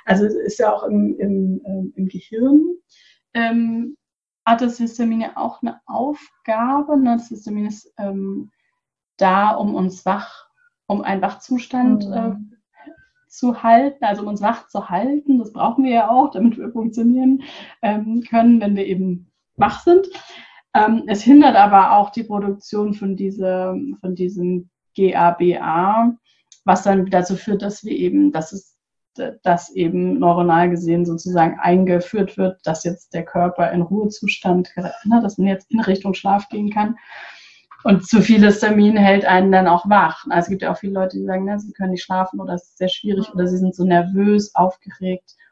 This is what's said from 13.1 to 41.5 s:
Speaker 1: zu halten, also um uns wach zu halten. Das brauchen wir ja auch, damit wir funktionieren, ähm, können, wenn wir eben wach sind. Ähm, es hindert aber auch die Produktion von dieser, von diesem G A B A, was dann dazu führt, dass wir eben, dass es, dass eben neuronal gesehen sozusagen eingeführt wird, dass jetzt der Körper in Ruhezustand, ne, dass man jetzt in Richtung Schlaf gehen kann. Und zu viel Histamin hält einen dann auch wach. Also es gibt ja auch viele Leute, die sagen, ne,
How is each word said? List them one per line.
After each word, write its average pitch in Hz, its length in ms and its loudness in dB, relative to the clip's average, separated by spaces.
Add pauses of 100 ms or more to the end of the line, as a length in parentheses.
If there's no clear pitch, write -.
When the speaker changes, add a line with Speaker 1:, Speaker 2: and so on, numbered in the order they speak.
Speaker 1:
zu 240 340 -6
halten, 240 420 4
also 208 180 -2
um 208 60 -8
uns 202 140 -8
wach 226 240 -4
zu - 240 -10
halten. 262 480 0
Das 220 140 -6
brauchen 247 320 0
wir 254 80 0
ja 226 180 2
auch, 254 220 4
damit - 260 2
wir 202 140 -10
funktionieren, 240 720 0 (360)
ähm, 220 480 -2
können, 233 320 6
wenn 202 140 0
wir 196 120 -2
eben 185 440 -4 (240)
wach - 300 -2
sind. 359 240 4 (640)
Ähm, 226 320 2
es 202 160 -4
hindert 277 320 8
aber 196 420 6
auch 208 140 2
die 226 140 -8
Produktion 208 680 -4
von 196 220 -6
dieser, 185 600 -4 (240)
von 185 160 -6
diesem 180 540 -4 (240)
G 190 200 2
A 175 160 4
B 175 280 0
A, 190 540 0 (520)
was 190 180 2
dann 196 240 0
dazu 185 300 -2
führt, 202 260 -6
dass 202 220 -10
wir 214 80 -10
eben, - 400 2
dass 160 200 -8
es, - 240 -18 (680)
dass 175 280 0
eben 180 480 -2
neuronal 175 520 2
gesehen 175 360 -2
sozusagen 165 540 -2
eingeführt 185 760 0
wird, 190 280 -4
dass 160 180 -6
jetzt - 320 -10
der 165 100 -8
Körper 180 460 -2
in 180 120 -2
Ruhezustand, 190 880 -2 (320)
ne, 233 180 2
dass 202 160 -6
man 190 80 0
jetzt 190 240 -4
in 226 100 0
Richtung 190 340 -2
Schlaf 196 340 -2
gehen 208 220 -6
kann. 214 260 -4 (840)
Und 196 240 2
zu 214 140 4
viel 208 240 6
Histamin 208 500 4
hält 196 300 4
einen 190 260 4
dann 185 160 4
auch 175 220 2
wach. 196 400 2
Also 175 180 0
es - 40 -6
gibt 190 120 -6
ja 180 80 -4
auch 180 60 -6
viele 196 160 -8
Leute, 190 240 -4
die 196 80 -6
sagen, 190 220 -4
ne, 208 120 -6